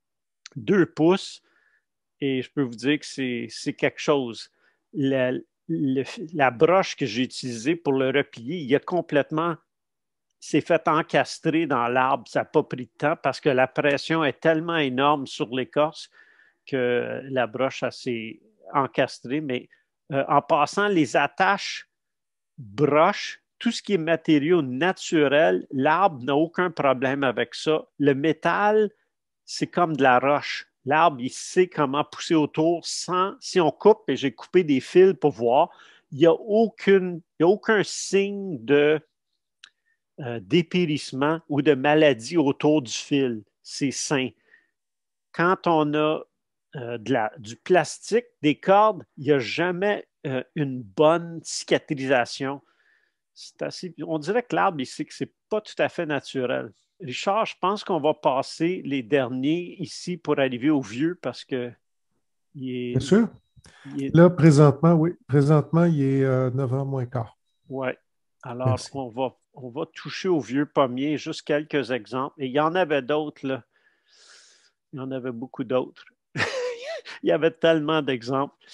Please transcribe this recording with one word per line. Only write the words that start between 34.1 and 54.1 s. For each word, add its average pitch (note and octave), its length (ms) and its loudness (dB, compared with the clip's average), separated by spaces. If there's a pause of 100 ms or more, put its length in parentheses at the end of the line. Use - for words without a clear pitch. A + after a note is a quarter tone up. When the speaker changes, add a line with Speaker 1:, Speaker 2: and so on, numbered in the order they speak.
Speaker 1:
j'ai C3 160 -2
coupé - 320 0
des C#3 160 2
fils F#3 340 6
pour D3 160 0
voir, A#2+ 400 2 (420)
il C#3 60 -12
n'y D#3 80 6
a E3 60 8
aucune, G3 920 2 (160)
il D#3 40 2
y - 20 4
a E3+ 40 6
aucun G#3 340 2
signe G3 840 -4
de, D3 360 4 (1200)
euh, A#2+ 220 -8
dépérissement D#3 1080 0
ou D3 140 -2
de D3 120 6
maladie C#3+ 640 2
autour D3 460 2
du A2+ 100 -10
fil. B2+ 500 -2 (200)
C'est - 300 -6
sain. C3 360 -4 (1040)
Quand F3+ 340 0
on D3+ 280 2
a, D3+ 280 0 (540)
euh, A#2+ 220 -10
de A2 140 -4
la, A2+ 260 0
du A2 180 -16
plastique, F3+ 720 0 (160)
des D3 140 2
cordes, G3+ 480 2 (120)
il D3 80 -12
n'y C#3+ 80 2
a C#3+ 60 4
jamais, F3+ 680 -4 (200)
euh, C3 160 -6 (120)
une C3 280 -4
bonne D#3+ 600 2
cicatrisation. C3+ 1160 -2 (720)
C'est - 300 -16
assez, E3 320 -10 (120)
on D#3 120 -4